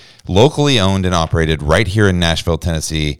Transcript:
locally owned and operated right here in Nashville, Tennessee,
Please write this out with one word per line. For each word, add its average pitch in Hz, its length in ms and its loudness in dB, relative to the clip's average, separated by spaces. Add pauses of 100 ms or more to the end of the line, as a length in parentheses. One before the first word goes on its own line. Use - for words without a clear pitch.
(260)
locally 131 540 2
owned 95 260 0
and 90 80 -2
operated 80 480 0
right 80 240 2
here 101 220 2
in 90 100 0
Nashville, 82 400 -2
Tennessee, 78 600 -4